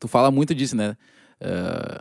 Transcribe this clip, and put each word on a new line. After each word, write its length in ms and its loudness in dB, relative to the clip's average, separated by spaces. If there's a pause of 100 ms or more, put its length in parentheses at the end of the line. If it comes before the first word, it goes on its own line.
Tu 80 -10
fala 220 4
muito 240 2
disso, 200 -2
né? 220 -2 (440)
Eh, 600 -6